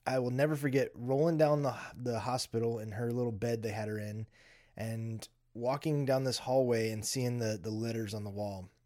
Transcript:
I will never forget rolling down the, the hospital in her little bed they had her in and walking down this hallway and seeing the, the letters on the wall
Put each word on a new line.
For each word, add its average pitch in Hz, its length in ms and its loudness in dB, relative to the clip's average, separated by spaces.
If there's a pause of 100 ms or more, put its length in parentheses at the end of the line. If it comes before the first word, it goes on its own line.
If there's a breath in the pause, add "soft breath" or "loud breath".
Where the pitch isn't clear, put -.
I 131 140 2
will 123 120 0
never 147 240 2
forget 135 380 2
rolling 139 440 2
down 147 260 6
the, 123 120 0 (200 loud breath)
the 120 240 -4
hospital 117 600 -2
in 107 120 -8
her 117 200 -2
little 120 200 0
bed 113 300 -2
they 107 100 -2
had 107 160 -4
her 107 120 -4
in 107 280 -8 (480 soft breath)
and 113 520 -6 (260)
walking 139 520 0
down 131 180 4
this 131 160 0
hallway 120 520 4
and 110 140 -4
seeing 123 320 0
the, 110 240 0
the 110 80 -6
letters 113 440 -2
on 104 100 -6
the 104 60 -8
wall 101 400 -6 (160)